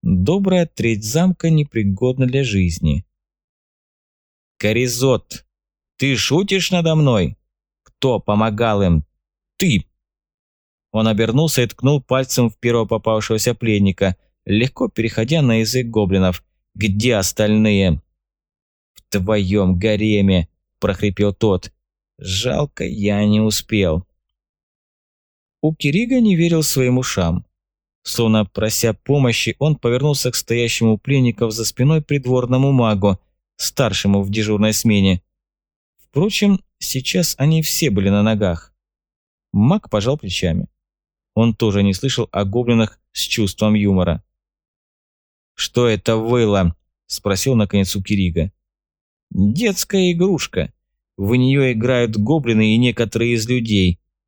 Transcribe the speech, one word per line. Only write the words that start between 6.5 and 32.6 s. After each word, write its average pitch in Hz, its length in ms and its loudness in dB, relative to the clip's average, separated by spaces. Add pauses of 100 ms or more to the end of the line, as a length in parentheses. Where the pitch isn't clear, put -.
надо 165 240 2
мной? 123 400 2 (480)
Кто 127 340 -2
помогал 107 640 0
им? 85 220 2 (520)
Ты!» 135 300 0 (1040)
Он 110 160 0
обернулся 113 560 0
и 120 60 2
ткнул 139 340 0
пальцем 127 480 0
в - 80 -20
первого 117 280 0
попавшегося 110 680 -2
пленника, 101 600 0 (280)
легко 123 440 -2
переходя 117 540 -2
на 113 180 2
язык 120 260 -2
гоблинов. 95 560 0 (320)
«Где 107 400 0
остальные?» 104 880 2 (920)
«В - 80 -20 (100)
твоем 98 680 0
гареме!» 101 680 0 (320)
прохрипел 98 520 -2
тот. 95 380 -2 (480)
«Жалко, 123 680 -4
я 104 420 -2
не 107 140 4
успел». 98 680 0 (1500)
Укирига 185 600 0
не 214 140 4
верил 170 280 2
своим 127 360 0
ушам. 90 460 -2 (580)
Словно 110 420 0
прося 110 500 -2
помощи, 131 640 -2
он 147 180 0
повернулся 131 540 -2
к - 60 -8
стоящему 117 580 0
у 104 40 -6
пленников 123 540 0
за 110 120 -6
спиной 151 380 0
придворному 127 720 0